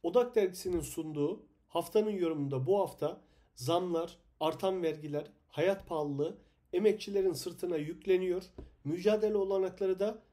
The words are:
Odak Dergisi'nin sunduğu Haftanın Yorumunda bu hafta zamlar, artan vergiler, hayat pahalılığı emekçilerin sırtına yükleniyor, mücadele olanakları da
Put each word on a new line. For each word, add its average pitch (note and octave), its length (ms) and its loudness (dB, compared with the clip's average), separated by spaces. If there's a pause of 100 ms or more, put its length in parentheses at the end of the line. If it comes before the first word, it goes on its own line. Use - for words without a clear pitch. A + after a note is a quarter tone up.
Odak A#3+ 320 2
Dergisi'nin F#3 440 0
sunduğu D#3 640 -4 (220)
Haftanın G#3+ 440 0
Yorumunda D3 540 -2
bu G3 140 4
hafta E3 420 -2 (340)
zamlar, E3+ 640 0 (220)
artan F3 440 0
vergiler, D3 480 -4 (160)
hayat F#3+ 400 0
pahalılığı D3+ 500 -2 (360)
emekçilerin G3 600 2
sırtına F3 440 -4
yükleniyor, F3+ 680 0 (400)
mücadele G#3 540 2
olanakları F#3+ 640 0
da A3 220 -2 (120)